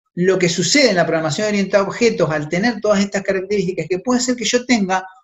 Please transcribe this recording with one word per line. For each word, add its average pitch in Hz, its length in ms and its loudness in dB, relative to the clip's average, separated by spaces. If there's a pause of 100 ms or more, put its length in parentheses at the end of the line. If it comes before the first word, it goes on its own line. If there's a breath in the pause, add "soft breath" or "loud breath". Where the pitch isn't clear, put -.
(160)
lo 180 240 2
que 180 100 2
sucede 240 400 2
en 202 60 0
la 170 100 2
programación 160 440 -2
orientada 196 340 2
a 196 40 -6
objetos, 180 440 0
al 147 180 -4
tener 208 320 -2
todas 208 180 2
estas 202 220 -2
características, 190 640 -2
es 156 60 -8
que 185 100 -2
puede 247 220 0
ser 254 140 -2
que 240 100 -6
yo 247 200 0
tenga 190 400 0 (180)